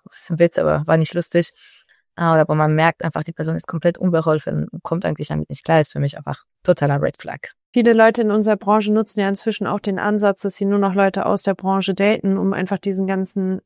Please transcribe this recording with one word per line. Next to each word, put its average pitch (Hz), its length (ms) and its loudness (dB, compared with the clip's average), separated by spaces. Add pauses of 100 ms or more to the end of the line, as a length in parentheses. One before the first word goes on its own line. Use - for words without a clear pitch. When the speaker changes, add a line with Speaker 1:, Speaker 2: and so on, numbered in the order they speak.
Speaker 1:
das - 160 -10
ist - 100 -6
ein 160 80 -2
Witz, 170 200 2
aber 151 260 0
war 165 120 2
nicht 160 160 0
lustig. 175 380 0 (640)
Ah, 165 180 2
oder 160 160 4
wo 156 40 0
man 156 220 2
merkt 160 300 2
einfach, 160 180 -4
die 165 80 -12
Person 160 240 -6
ist 165 100 -8
komplett 170 320 -2
unbeholfen 160 720 0
und - 160 -14
kommt 165 220 -4
eigentlich 151 240 -4
damit 151 200 -6
nicht - 140 -14
klar, 160 160 4
ist - 140 0
für 143 80 -4
mich 143 160 -4
einfach 143 260 -10 (200)
totaler 143 380 2
Red - 160 0
Flag. - 200 -12 (340)
Speaker 2:
Viele 233 220 4
Leute 226 300 4
in 214 80 0
unserer 214 260 2
Branche 208 340 2
nutzen 214 300 0
ja 196 80 0
inzwischen 196 380 -4
auch 196 120 -2
den 190 200 -4
Ansatz, 208 420 0
dass 196 160 -4
sie 196 80 -2
nur 202 140 2
noch 196 160 0
Leute 196 300 2
aus 202 180 0
der 196 100 0
Branche 190 400 -2
daten, 196 440 0
um 190 140 0
einfach 185 260 -4
diesen 190 300 -4
ganzen 190 580 -2